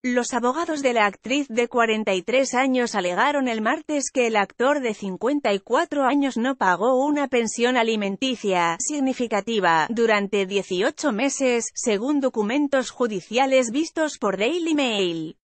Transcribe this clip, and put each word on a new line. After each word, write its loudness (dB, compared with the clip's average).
Los -2
abogados -2
de 2
la 4
actriz -2
de 0
cuarenta 0
y 0
tres 0
años 2
alegaron 0
el -2
martes -2
que 2
el 0
actor 0
de -2
cincuenta -2
y -2
cuatro 0
años 2
no 0
pagó 2
una 0
pensión 0
alimenticia 0
significativa 0
durante 0
dieciocho -2
meses, -2
según 0
documentos 0
judiciales 0
vistos -2
por 0
Daily 0
Mail. -2